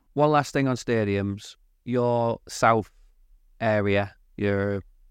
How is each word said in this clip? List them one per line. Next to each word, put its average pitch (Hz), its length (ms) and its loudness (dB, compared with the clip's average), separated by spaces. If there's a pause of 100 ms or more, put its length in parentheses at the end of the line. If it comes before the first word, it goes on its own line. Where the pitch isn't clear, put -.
(140)
One 147 180 2
last 147 220 0
thing 139 140 0
on 127 80 0
stadiums. 101 800 -2 (300)
Your 120 600 0
south 113 420 2 (720)
area, 101 520 0 (220)
your 101 460 -2 (300)